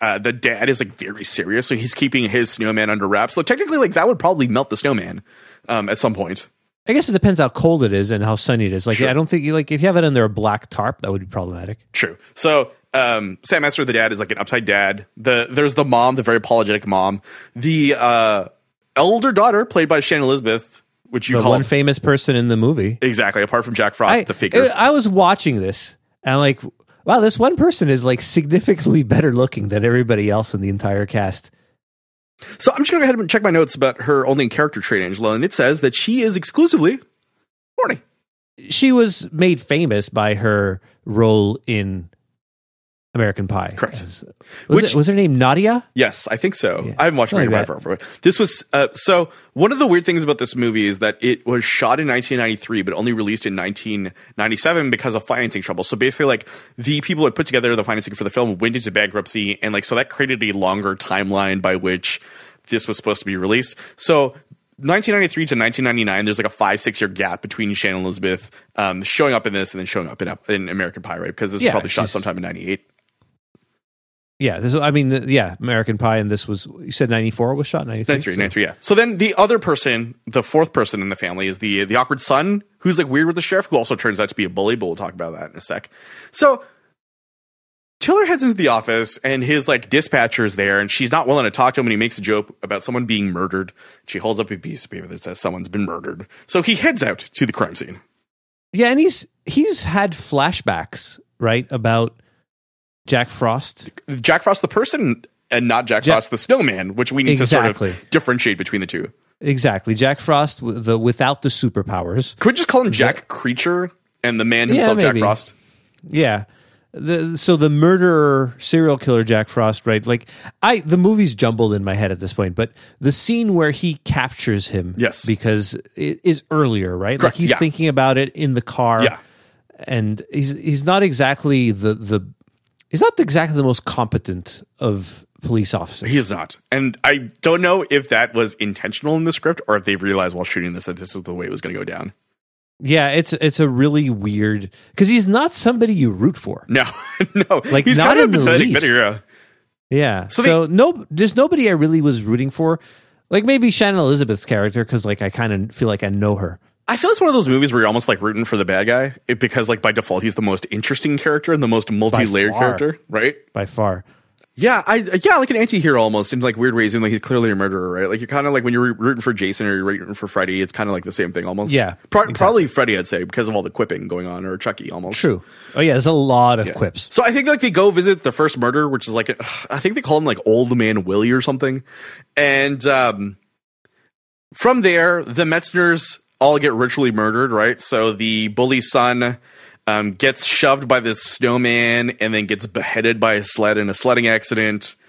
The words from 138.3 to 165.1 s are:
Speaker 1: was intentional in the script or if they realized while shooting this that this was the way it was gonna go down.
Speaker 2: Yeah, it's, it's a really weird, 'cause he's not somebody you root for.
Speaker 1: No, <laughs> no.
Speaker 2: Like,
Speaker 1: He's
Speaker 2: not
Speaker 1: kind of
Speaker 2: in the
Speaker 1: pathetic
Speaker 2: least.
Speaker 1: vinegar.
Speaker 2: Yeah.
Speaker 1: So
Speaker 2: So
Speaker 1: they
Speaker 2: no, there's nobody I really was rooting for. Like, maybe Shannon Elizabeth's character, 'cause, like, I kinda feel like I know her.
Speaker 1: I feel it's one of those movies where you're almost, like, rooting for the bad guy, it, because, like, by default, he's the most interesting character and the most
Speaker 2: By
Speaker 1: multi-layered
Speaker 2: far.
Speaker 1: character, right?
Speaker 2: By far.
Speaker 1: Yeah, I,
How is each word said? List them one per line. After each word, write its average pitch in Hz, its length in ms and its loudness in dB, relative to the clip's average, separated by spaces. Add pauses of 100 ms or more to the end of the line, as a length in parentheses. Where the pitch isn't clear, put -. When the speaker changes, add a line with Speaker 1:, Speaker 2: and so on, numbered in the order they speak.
Speaker 1:
was 113 200 0
intentional 107 600 -4
in 160 80 -2
the 165 100 0
script - 340 -2
or 107 100 2
if 92 80 -6
they 101 100 0
realized 92 400 0
while 90 100 -6
shooting 87 280 -4
this 90 120 -12
that 87 120 -8
this 90 180 -12
was 92 80 -12
the 90 100 -10
way 87 140 -8
it - 40 -10
was 95 80 -10
gonna 90 140 -10
go 98 100 -10
down. 90 300 -10 (640)
Speaker 2:
Yeah, 143 300 2
it's, 160 240 -2
it's 156 260 -2
a 151 100 4
really 143 400 2
weird, 104 600 -2 (280)
'cause 196 100 6
he's 226 200 4
not 262 260 2
somebody 233 400 2
you 131 180 2
root 95 240 0
for. - 320 -12
Speaker 1:
No, 127 160 2 (280)
<laughs> - 240 -4
no. 190 260 2 (100)
Speaker 2:
Like, 139 140 4
Speaker 1:
He's 247 120 6
Speaker 2:
not 160 100 6
Speaker 1:
kind - 120 6
of - 60 8
Speaker 2:
in 220 60 2
the 175 80 2
Speaker 1:
pathetic - 280 4
Speaker 2:
least. 139 140 2
Speaker 1:
vinegar. 110 420 2 (640)
Speaker 2:
Yeah. 117 380 0
Speaker 1:
So 240 160 -2
Speaker 2:
So 165 240 4
Speaker 1:
they 165 60 -2
Speaker 2:
no, 247 360 4
there's 190 260 0
nobody 277 340 4
I 180 40 4
really 156 280 4
was 135 220 2
rooting 120 260 0
for. 160 300 0 (500)
Like, 208 160 2
maybe 247 260 4
Shannon 202 280 2
Elizabeth's 135 460 2
character, 107 400 0
'cause, 110 200 -2
like, 104 160 -2
I 98 80 -2
kinda 107 440 -2
feel 120 140 0
like 104 160 -2
I 98 60 -2
know 101 260 0
her. 87 240 -6 (280)
Speaker 1:
I 240 100 0
feel 349 140 2
it's 440 100 2
one 339 80 6
of 277 40 4
those 202 140 4
movies 131 240 4
where 120 120 4
you're 107 40 4
almost, 117 220 0
like, 95 120 0
rooting 107 220 -2
for 110 140 -2
the 98 80 0
bad 95 220 0
guy, 127 260 0 (160)
it, 107 100 -2
because, 117 300 0
like, 113 120 -2
by 107 120 2
default, 95 300 -2
he's 110 120 -2
the 110 60 -2
most 98 280 -2
interesting 135 480 -2
character 151 360 0
and 151 100 2
the 117 40 2
most 113 200 0
Speaker 2:
By 110 60 -4
Speaker 1:
multi-layered 107 580 2
Speaker 2:
far. 117 80 -4
Speaker 1:
character, 120 480 -2
right? 120 280 0 (180)
Speaker 2:
By 101 120 -4
far. 95 380 -4 (520)
Speaker 1:
Yeah, 208 300 2
I, 214 120 2 (260)